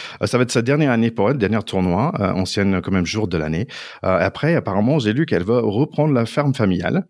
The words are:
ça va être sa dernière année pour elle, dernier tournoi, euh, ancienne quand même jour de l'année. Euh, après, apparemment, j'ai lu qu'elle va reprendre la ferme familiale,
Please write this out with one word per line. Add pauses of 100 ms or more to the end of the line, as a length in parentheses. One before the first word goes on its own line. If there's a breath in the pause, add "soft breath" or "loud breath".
(260 loud breath)
ça
va
être
sa
dernière
année
pour
elle,
dernier
tournoi,
euh,
ancienne
quand
même
jour
de
l'année. (380 loud breath)
Euh,
après,
apparemment,
j'ai
lu
qu'elle
va
reprendre
la
ferme
familiale,